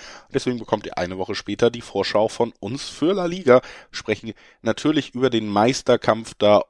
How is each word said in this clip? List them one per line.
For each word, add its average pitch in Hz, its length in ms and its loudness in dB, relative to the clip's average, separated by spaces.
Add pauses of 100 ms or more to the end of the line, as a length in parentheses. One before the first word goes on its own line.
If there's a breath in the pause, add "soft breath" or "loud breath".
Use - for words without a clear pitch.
(320 loud breath)
Deswegen 127 280 -2
bekommt 107 260 -2
ihr - 100 -10
eine 90 220 -6
Woche 95 160 -6
später 104 340 0
die 117 120 -6
Vorschau 104 480 0
von 120 320 -4
uns 117 280 -8
für 160 240 -2
La 185 140 -2
Liga, 165 340 4 (300 loud breath)
sprechen - 440 -6 (280 soft breath)
natürlich 143 540 -2
über 127 140 2
den 110 180 0
Meisterkampf 113 880 2
da 104 320 6